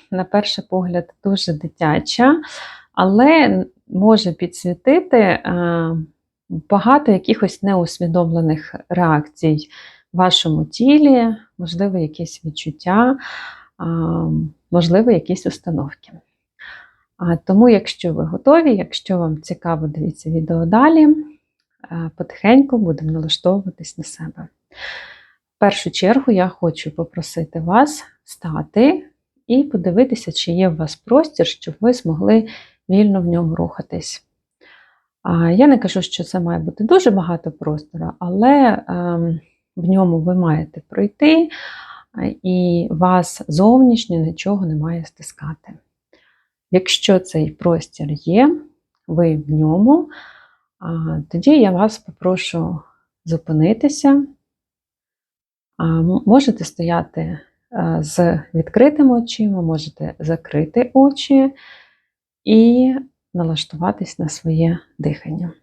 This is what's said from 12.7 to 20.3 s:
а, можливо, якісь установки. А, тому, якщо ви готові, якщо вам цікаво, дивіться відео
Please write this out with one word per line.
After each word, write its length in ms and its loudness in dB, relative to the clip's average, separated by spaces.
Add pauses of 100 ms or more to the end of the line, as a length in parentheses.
а, 80 -12 (840)
можливо, 400 2
якісь 340 -2
установки. 680 -8 (1120)
А, 140 0
тому, 340 4
якщо 440 0
ви 120 -4
готові, 500 2
якщо 420 -6
вам 240 -4
цікаво, 460 -6
дивіться 420 -8
відео 360 -2